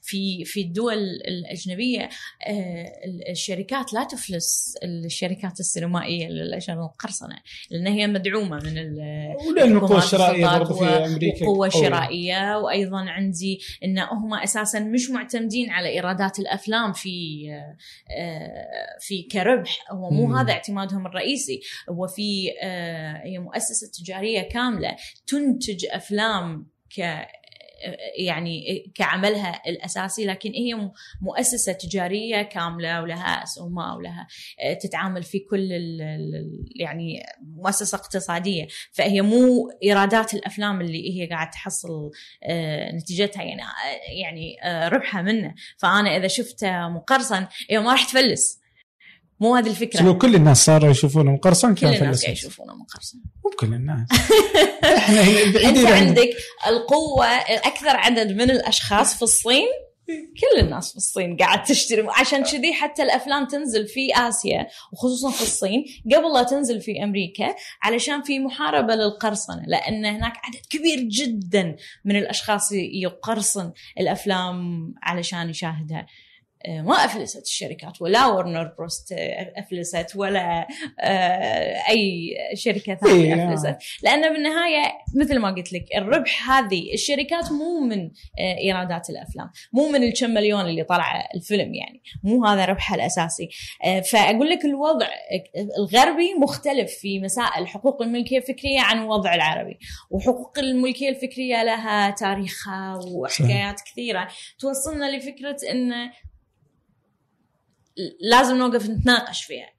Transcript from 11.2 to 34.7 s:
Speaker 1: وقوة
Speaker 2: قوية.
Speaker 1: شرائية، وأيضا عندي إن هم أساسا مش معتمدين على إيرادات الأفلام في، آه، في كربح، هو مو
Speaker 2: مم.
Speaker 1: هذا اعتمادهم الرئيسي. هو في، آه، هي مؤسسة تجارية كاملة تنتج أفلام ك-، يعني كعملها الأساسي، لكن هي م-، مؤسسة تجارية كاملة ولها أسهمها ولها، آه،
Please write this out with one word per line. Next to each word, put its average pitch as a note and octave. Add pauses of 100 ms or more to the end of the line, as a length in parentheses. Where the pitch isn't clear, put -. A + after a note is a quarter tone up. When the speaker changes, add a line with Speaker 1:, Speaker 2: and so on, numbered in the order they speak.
Speaker 1:
وقوة G3
Speaker 2:
قوية. F3+
Speaker 1:
شرائية، F3+
وأيضا F#3+
عندي F#3+ (240)
إن F#3+
هم G#3+
أساسا G#3+
مش B3
معتمدين A3+
على F3
إيرادات F3+
الأفلام G#3+
في، E3 (720)
آه، D#3
في F#3+
كربح، G3 (120)
هو F#3
مو A3+
Speaker 2:
مم. A#3+
Speaker 1:
هذا B3
اعتمادهم G3
الرئيسي. F3+ (300)
هو F3
في، G3 (120)
آه، E3
هي F#3
مؤسسة A3
تجارية F#3+
كاملة A#3+ (300)
تنتج A#3+
أفلام F#3+ (300)
ك-، E3+ (920)
يعني E3+
كعملها F#3+
الأساسي، F#3
لكن G3
هي A#3
م-، G#3 (280)
مؤسسة A#3
تجارية G3
كاملة E3+
ولها E3+
أسهمها F3
ولها، F3 (340)
آه، D3